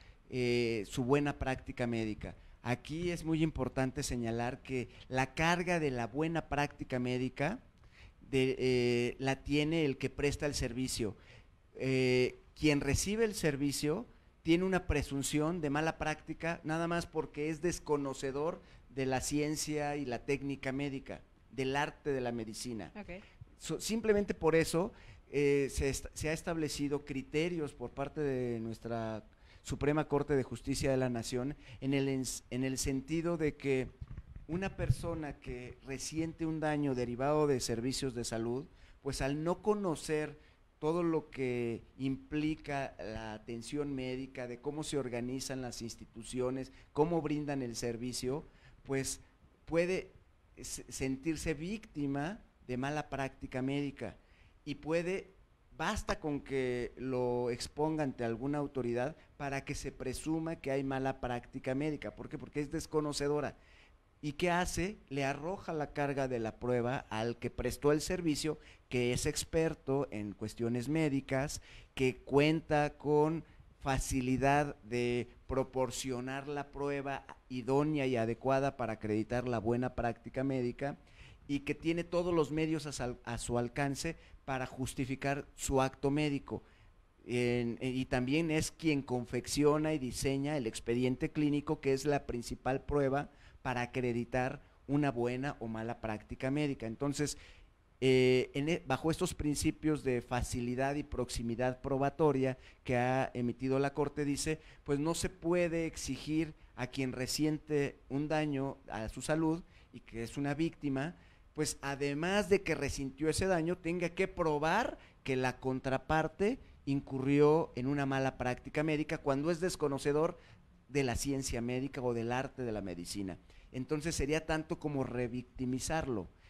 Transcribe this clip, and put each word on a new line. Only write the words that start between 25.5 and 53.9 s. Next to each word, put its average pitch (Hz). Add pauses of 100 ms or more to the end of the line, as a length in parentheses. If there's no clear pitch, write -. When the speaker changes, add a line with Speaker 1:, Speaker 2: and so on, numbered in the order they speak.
Speaker 1:
se 143
est-, -
se -
ha 151
establecido 147
criterios 151
por 120
parte 139
de 127
nuestra 113 (380)
Suprema 147
Corte 147
de 127
Justicia 135
de 131
la 127
Nación 123 (260)
en 135
el 135
ens-, 131
en 123
el 131
sentido 156
de 151
que 131 (600)
una 185
persona 160
que 123
resiente 160
un 160
daño 147
derivado 127
de 135
servicios 123
de 120
salud, 120 (360)
pues 135
al 143
no 175
conocer 160 (420)
todo 165
lo 160
que 120 (140)
implica 139
la 110
atención 123
médica, 131
de 120
cómo 147
se 147
organizan 127
las 123
instituciones, 127 (200)
cómo 165
brindan 147
el 117
servicio, 123 (340)
pues 135 (460)
puede 175 (460)
se-, -
sentirse 139
víctima 151 (260)
de 123
mala 143
práctica 135
médica 135 (480)